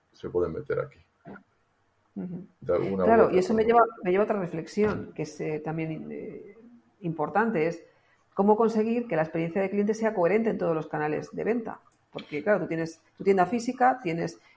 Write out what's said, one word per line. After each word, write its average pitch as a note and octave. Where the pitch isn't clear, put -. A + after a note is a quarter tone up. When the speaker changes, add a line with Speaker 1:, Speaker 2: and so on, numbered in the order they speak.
Speaker 1:
se -
pueden F2
meter -
aquí. -
Speaker 2:
Ujú. F2
Speaker 1:
De -
alguna F#3
u -
Speaker 2:
Claro, A3
Speaker 1:
otra -
Speaker 2:
y F#3
eso F#3
me A3
Speaker 1:
forma. A#3
Speaker 2:
lleva, -
me F3+
lleva G3
a -
otra G#3+
reflexión, F3
que D#3
es, -
eh, D#3
también, D#3+
eh, -
importante, D#3+
es E3+
cómo G3+
conseguir A3+
que E3+
la D#3
experiencia E3
de F#3+
cliente G#3
sea A3
coherente G#3
en F#3
todos E3+
los D#3+
canales D3+
de -
venta. A3
Porque, -
claro, G3+
tú D#3+
tienes D#3+
tu F3+
tienda F#3+
física, B3
tienes, E3+